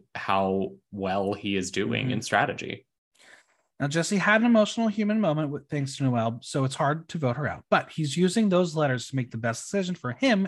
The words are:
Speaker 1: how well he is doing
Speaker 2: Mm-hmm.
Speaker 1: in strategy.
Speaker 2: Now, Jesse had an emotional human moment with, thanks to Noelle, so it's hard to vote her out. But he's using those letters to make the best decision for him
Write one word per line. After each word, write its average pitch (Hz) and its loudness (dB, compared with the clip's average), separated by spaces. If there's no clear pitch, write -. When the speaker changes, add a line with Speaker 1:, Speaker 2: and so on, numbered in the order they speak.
Speaker 1:
how 98 0
well 98 -2
he 98 -4
is 92 -2
doing 110 -2
Speaker 2:
Mm-hmm. 104 -2
Speaker 1:
in 107 -2
strategy. - -2
Speaker 2:
Now, 143 -2
Jesse 165 0
had 208 4
an 240 4
emotional 226 4
human 214 0
moment 151 0
with, 139 -10
thanks 139 -4
to 139 -2
Noelle, 117 0
so 139 -2
it's 135 0
hard 156 -2
to 170 -8
vote 123 0
her 147 -4
out. 87 -6
But - 2
he's 147 -4
using 185 2
those 175 2
letters 131 0
to 135 -8
make 123 -2
the 117 -10
best 113 -4
decision 185 -2
for 123 -8
him 208 2